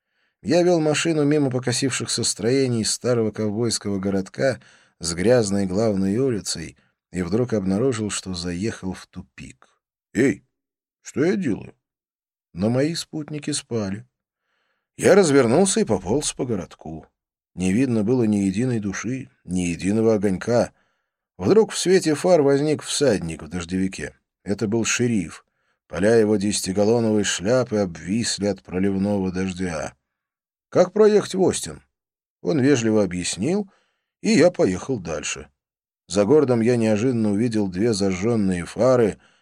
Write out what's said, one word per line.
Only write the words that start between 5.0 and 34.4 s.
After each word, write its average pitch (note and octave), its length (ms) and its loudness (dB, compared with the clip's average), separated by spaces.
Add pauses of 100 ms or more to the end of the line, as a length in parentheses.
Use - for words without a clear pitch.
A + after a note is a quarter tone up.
грязной G2+ 500 2
главной G2 540 0
улицей G2 580 -4 (340)
и F2 120 -4
вдруг A2 320 -2
обнаружил, G#2+ 560 -2
что F#2+ 240 -8
заехал F2+ 580 -6
в - 140 -16
тупик. - 600 -20 (440)
«Эй, B2 320 0 (560)
что - 240 -4
я G3 120 0
делаю?» A#2 380 -6 (800)
Но F#2 160 -2
мои C#3 260 0
спутники D3+ 580 -10
спали. A2 540 -6 (920)
Я C3 160 4
развернулся D#3 640 4
и G#3 40 2
пополз A2+ 500 -2
по D#3 100 -6
городку. E2 640 -8 (480)
Не F#2 180 0
видно A#2 320 0
было B2 200 2
ни G#2+ 120 2
единой G#2 440 0
души, A2+ 480 -6 (160)
ни F2+ 160 -4
единого F#2 540 0
огонька. G2+ 580 0 (640)
Вдруг G3 360 2
в - 60 -8
свете E3+ 360 2
фар F3 280 4
возник C#3 400 2
всадник E2 600 -2
в D#2+ 60 -14
дождевике. F2 640 -6 (300)
Это G2+ 240 -4
был A2+ 160 0
шериф. A2 600 -2 (440)
Поля F#2+ 260 2
его G#2+ 220 6
десятигаллоновой G#2 880 0
шляпы A#2 540 0
обвисли F#2+ 680 -4
от G2 160 -2
проливного F#2+ 680 -2
дождя. F2 640 -6 (720)
«Как F3+ 240 2
проехать G#3 420 4
в F#3 60 -2
Остин?» F#2 420 -2 (600)
Он C#3+ 180 0
вежливо A2+ 420 4
объяснил, G2 680 -4 (520)
и F#3 80 0
я F3 200 6